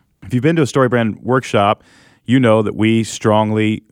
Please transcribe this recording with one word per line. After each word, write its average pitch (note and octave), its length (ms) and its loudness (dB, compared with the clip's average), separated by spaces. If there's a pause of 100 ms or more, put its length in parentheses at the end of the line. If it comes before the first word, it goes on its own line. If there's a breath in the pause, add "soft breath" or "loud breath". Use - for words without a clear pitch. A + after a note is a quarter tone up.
(220)
If - 100 -12
you've B2 100 -2
been E3 140 0
to D#3+ 60 2
a C3 40 0
StoryBrand A#2+ 560 0
workshop, A2 600 0 (420 soft breath)
you B2+ 160 2
know A2 220 4
that G2+ 140 -6
we A2 280 0
strongly G#2+ 880 -2